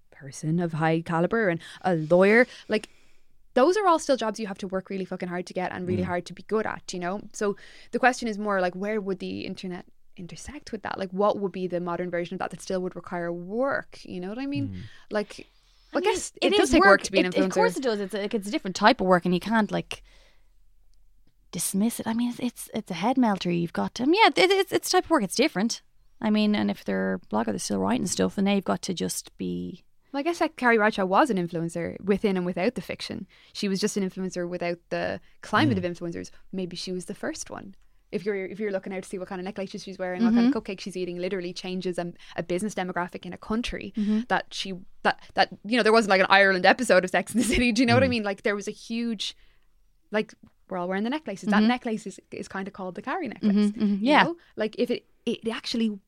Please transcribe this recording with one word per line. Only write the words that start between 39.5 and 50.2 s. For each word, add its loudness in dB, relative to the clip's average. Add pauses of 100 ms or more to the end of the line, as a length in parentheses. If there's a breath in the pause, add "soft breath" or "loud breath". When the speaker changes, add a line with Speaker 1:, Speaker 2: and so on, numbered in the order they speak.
Speaker 1:
she's -14
wearing, -2
what 4
kind 6
of 4
Speaker 3:
Mm-hmm. -4
Speaker 1:
cupcakes -10
she's -10
eating, -6
literally -4
changes -6
a, -6 (220 loud breath)
a -4
business -4
demographic -6
in -12
a -14
country -6
Speaker 3:
Mm-hmm. 2
Speaker 1:
that 0
she, -8 (300)
that, 0 (140)
that, 4 (160)
you 0
know, 4
there 6
wasn't, 6
like, 8
an 4
Ireland 8
episode 6
of -4
Sex -2
and 2
the 0
City. 2
Do 2
you 6
know 6
what 6
I 4
Speaker 2:
Mm. 0
Speaker 1:
mean? -2
Like, -4
there 0
was -8
a -4
huge, -6 (760)
like, -2 (360)